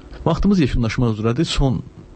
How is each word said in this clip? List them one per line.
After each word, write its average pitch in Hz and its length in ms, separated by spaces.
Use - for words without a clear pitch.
Vaxtımız 185 400
yekunlaşmaq 117 520
üzrədir. 120 320
Son 131 340